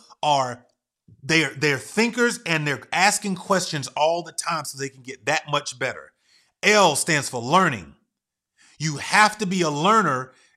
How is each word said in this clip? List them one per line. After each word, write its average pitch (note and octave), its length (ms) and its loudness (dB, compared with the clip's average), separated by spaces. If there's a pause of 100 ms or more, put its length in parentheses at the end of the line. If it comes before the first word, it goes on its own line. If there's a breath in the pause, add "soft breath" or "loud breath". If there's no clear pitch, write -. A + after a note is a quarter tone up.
(240 loud breath)
are, C3+ 420 0 (580)
they're, D3 340 2
they're C#3+ 200 0
thinkers A#3 680 -2
and D#3+ 200 -2
they're C#3 180 -4 (100)
asking G3 420 0
questions F3 540 -2
all E3 340 0
the D#3+ 80 -16
time D#3+ 340 -6
so - 120 -12
they C3+ 120 -8
can B2+ 120 -20
get A#2+ 240 -14
that D3 240 0
much C#3+ 280 -4
better. A#2+ 360 -8 (500)
L D#3 320 6
stands D3 340 0
for B2 120 -6
learning. B2+ 540 0 (840 soft breath)
You D3 180 -6
have G#3 420 4
to G#3+ 60 -2
be F#3 160 -2
a D#3+ 80 2
learner D3+ 640 2 (240 soft breath)